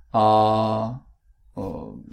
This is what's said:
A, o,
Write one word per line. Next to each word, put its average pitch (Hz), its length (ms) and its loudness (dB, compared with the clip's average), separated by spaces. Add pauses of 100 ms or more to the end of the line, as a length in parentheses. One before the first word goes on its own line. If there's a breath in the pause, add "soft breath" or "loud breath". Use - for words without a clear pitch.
(140 soft breath)
A, 110 840 2 (560)
o, 80 380 -10 (200)